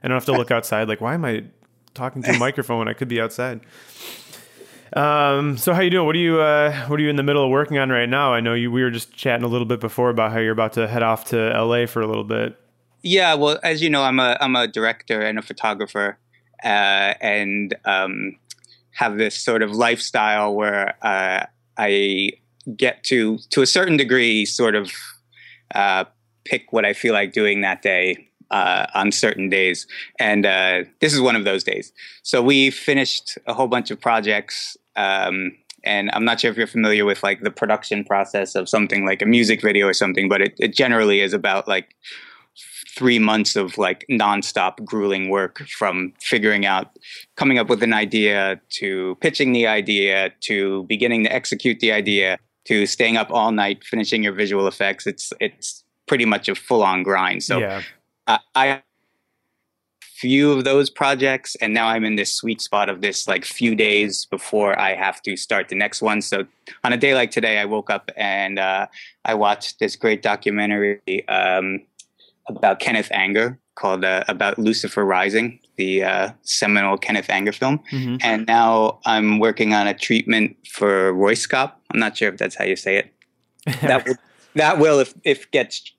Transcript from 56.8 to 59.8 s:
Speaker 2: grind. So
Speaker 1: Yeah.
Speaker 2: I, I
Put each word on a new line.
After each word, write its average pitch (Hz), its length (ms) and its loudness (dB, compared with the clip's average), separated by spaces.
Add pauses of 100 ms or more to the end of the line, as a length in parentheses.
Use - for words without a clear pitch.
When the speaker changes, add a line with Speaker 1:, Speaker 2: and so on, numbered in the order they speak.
Speaker 2:
grind. 95 400 0
So 98 140 0
Speaker 1:
Yeah. 98 240 -4 (440)
Speaker 2:
I, 113 120 2 (180)
I 135 260 2 (1200)